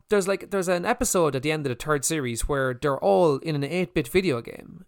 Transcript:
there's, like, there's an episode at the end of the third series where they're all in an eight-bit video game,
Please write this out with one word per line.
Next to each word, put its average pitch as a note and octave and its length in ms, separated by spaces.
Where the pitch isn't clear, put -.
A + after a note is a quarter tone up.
there's, G3 220
like, G3 200
there's F#3+ 200
an F3 160
episode F#3 500
at B2+ 80
the D3+ 80
end D3+ 160
of A#2+ 100
the - 60
third D3 220
series B2+ 420
where C3+ 260
they're C3+ 240
all F#3 420
in D#3 140
an C#3 120
eight-bit E3+ 420
video E3 340
game, - 460